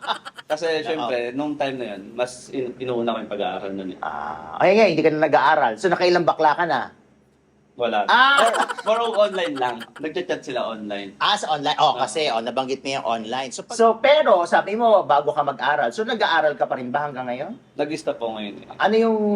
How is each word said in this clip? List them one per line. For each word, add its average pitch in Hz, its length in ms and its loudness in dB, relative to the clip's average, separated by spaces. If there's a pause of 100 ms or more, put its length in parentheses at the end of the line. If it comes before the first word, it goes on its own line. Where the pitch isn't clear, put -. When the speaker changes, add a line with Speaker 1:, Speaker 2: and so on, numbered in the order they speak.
(460)
Speaker 1:
Kasi, 156 240 -4
Speaker 2:
Oo. 156 140 -2
Speaker 1:
syempre, 120 480 -4
nung 147 240 -4
time 139 220 -4
na 120 120 -6
yun, 98 140 -12 (100)
mas 120 360 -6
in-, 127 280 -6
inuuna 120 380 -2
ko - 20 -6
yung 110 140 -10
pag-aaral 98 400 -6
nun 95 180 -8
eh. - 100 -12
Speaker 2:
Ah, 78 600 -8
ay, 180 160 4
nga, 220 100 6
hindi 165 140 2
ka 156 100 2
na 156 140 2
nag-aaral. 143 520 4
So, 143 120 -2
nakailang 175 380 2
bakla 156 280 4
ka 170 120 -2
na? 139 160 -2 (960)
Speaker 1:
Wala. 226 320 0
Speaker 2:
Ah! 269 320 6
Speaker 1:
More, - 160 2 (300)
more 226 180 2
of 226 160 -4
online 185 320 0
lang. 123 220 -2 (200)
Nagchat-chat 156 460 -6
sila 120 260 -6
online. 101 520 -8
Speaker 2:
Ah, 190 180 2
sa - 160 -4
online. 147 240 -2
Oh, 143 160 4
Speaker 1:
Ah. 123 80 -6
Speaker 2:
kasi, 151 240 -2
oh, 117 160 0
nabanggit 127 400 -4
mo 139 100 -8
yung 135 140 -4
online. 117 480 -4
So, - 80 -10
pag - 160 -10
Speaker 1:
So, 226 240 4
Speaker 2:
pero, 262 480 6
sabi 190 240 2
mo, 220 320 4
bago 143 240 2
ka 147 160 0
mag-aral. 135 480 0
So, 220 80 -4
nag-aaral 165 560 0
ka 147 80 0
pa - 80 -4
rin 127 160 -6
ba 139 160 -2
hanggang 131 220 -8
ngayon? 135 260 -6 (220)
Speaker 1:
Nag-stop 147 420 -4
po 117 160 -6
ngayon 107 240 -8
eh. - 160 -18
Speaker 2:
Ano 202 240 2
yung 226 200 2 (180)